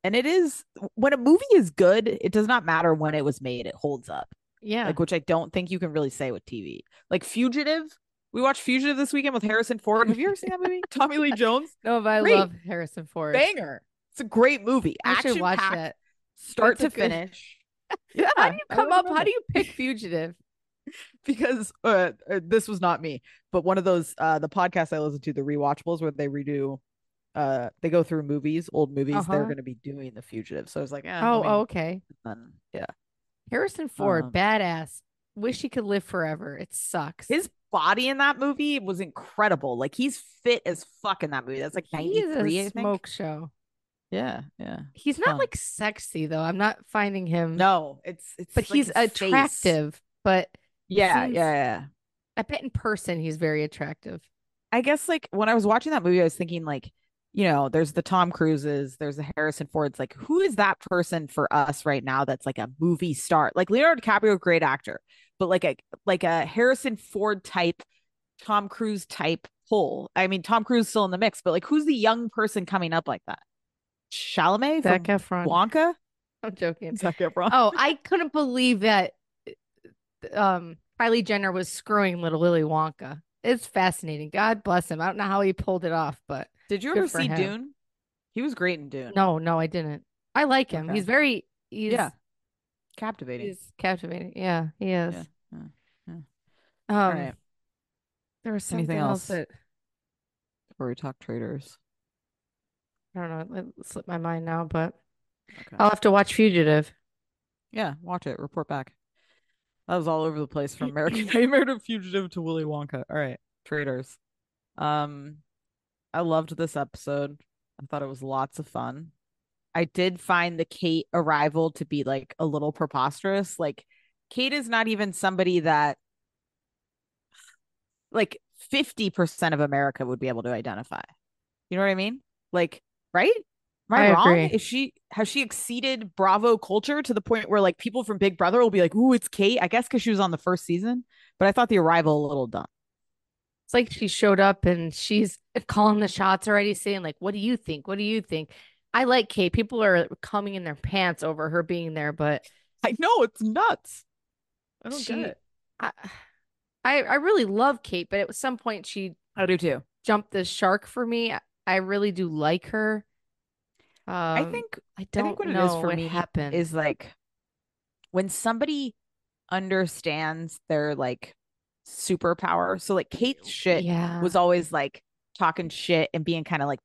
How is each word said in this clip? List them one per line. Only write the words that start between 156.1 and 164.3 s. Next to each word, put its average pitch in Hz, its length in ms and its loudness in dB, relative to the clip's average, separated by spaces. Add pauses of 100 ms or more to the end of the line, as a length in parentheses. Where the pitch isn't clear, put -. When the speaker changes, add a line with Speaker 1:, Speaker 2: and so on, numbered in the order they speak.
Speaker 2:
I, 269 180 4
I - 120 0
really 302 320 4
love 233 360 2
Kate, 175 280 -6
but 202 100 0
at 208 160 -4
some 254 220 -6
point 208 280 -8
she 190 280 -8 (220)
Speaker 1:
I 190 100 0
do 185 100 2
too. 147 260 -2 (220)
Speaker 2:
jumped 208 280 0
the 185 120 -2
shark 196 420 0
for 240 200 -6
me. 233 260 -2
I, - 80 -6 (260)
I 190 100 2
really 196 360 0
do 180 160 -2
like 156 380 0
her. 214 380 -2 (1040)
Speaker 1:
I 165 360 -2